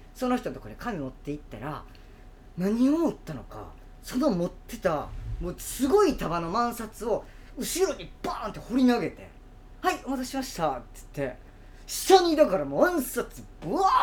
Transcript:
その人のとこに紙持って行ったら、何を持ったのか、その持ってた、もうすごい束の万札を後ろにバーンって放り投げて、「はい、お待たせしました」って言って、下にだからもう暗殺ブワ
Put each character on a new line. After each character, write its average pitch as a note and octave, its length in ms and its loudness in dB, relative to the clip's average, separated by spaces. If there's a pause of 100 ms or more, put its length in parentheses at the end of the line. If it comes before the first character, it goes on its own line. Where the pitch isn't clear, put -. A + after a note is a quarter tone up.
(160)
そ B3+ 140 -2
の B3 80 2
人 A3+ 120 -4
の B2 60 -8
と - 60 -12
こ G#2 80 -14
に G#2+ 80 -12
紙 A3+ 220 -6
持 C3 100 -6
っ - 20 -12
て - 200 -12
行 D3 80 -6
っ - 120 -18
た A2 80 -12
ら、 C3+ 240 -8 (720)
何 A3 320 4
を D4+ 80 4
持 E4 120 2
っ - 40 -4
た - 200 -12
の A2 100 -10
か、 - 280 -14 (300)
そ - 160 -6
の D4 120 4
持 F3 160 2
っ - 40 -4
て - 280 -14
た、 D3+ 320 0 (320)
も E3+ 80 -4
う F3 80 -8
す - 300 -2
ご G4+ 180 8
い D4+ 100 4
束 E3+ 240 -2
の E3 100 -4
万 A#3 240 0
札 A3+ 320 -10
を G#3+ 200 0 (320)
後 D#4 280 2
ろ D4 100 0
に E3 140 -12 (140)
バ - 80 -2
ー A3+ 160 -6
ン - 40 -4
っ - 20 -12
て D#3+ 60 -12
放 - 180 -2
り C4 100 8
投 A#3+ 140 6
げ D3+ 80 -2
て、 - 180 -14 (540)
「は F#4 100 2
い、 D#4 140 -4
お B3 60 -4
待 C4 100 -2
た B3+ 40 -4
せ - 60 -10
し C4+ 60 -4
ま C4 60 -4
し - 120 -10
た」 D#3+ 240 2
っ - 20 -12
て - 200 -18 (140)
言 C#3 120 -2
っ - 40 -6
て、 - 60 -14 (480)
下 - 360 6
に E4+ 140 4
だ C#4+ 120 8
か F3+ 100 2
ら D3 60 0
も C#3 180 0
う D4+ 40 8
暗 F4 160 2
殺 - 420 -6 (160)
ブ F3+ 160 -4
ワ F#4+ 140 4 (120)